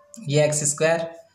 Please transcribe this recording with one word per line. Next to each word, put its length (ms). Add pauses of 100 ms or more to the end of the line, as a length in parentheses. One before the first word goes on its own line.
(140)
ये 300
एक्स 220
स्क्वायर, 420 (260)